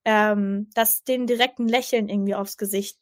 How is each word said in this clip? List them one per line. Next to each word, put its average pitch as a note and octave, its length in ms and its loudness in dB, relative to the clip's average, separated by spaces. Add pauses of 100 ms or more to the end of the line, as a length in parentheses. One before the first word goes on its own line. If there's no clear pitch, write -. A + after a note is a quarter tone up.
ähm, G#3 680 2
dass - 320 0
denen B3+ 200 0
direkt A#3+ 340 0
ein A#3 100 0
Lächeln A#3 400 0
irgendwie G3+ 260 -2
aufs G3+ 220 -6
Gesicht G3+ 440 -6